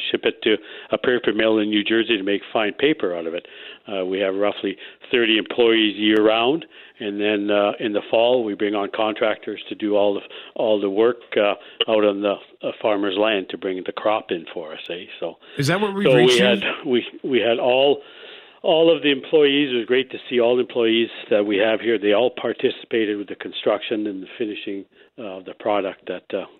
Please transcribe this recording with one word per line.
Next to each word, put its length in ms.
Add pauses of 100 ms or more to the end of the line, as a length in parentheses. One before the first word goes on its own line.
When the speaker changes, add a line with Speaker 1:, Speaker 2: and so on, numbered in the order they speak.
(100)
Speaker 1:
ship 140
it 200
to 120 (340)
a 60
paper 380
mill 240
in 100
New 160
Jersey 320
to 60
make 180 (100)
fine 220
paper 420
out 120
of 80
it. 120 (400)
Uh, 200
we 140
have 140
roughly 440 (320)
thirty 260
employees 600
year-round, 680 (360)
and 200
then, 300
uh, 280
in 140
the 180
fall 340
we 100
bring 200
on 200
contractors 760
to 60
do 200
all 200
the, 60 (340)
all 260
the 80
work, 300 (180)
uh, 180 (320)
out 180
on 180
the, 140 (300)
uh, 40 (100)
farmer's 380
land 320
to 80
bring 260
the 80
crop 380
in 240
for 180
us. 160
Eh? 160 (160)
So 140 (240)
Speaker 2:
Is 80
that 160
what 100
we've 140
Speaker 1:
so 80
we 80
Speaker 2:
reached 180
Speaker 1:
had, 200
Speaker 2:
here? 140 (120)
Speaker 1:
we, 180 (200)
we 160
had 180
all, 440 (600)
all 320
of 80
the 80
employees. 640
It 40
was 80
great 260
to 60 (120)
see 80
all 160
the 80
employees 460 (200)
that 160
we 120
have 240
here. 180
They 140
all 180
participated 880
with 80
the 80
construction 720
and 160
the 60 (100)
finishing 460 (340)
of 260
the 140
product 480
that, 260
uh, 120 (160)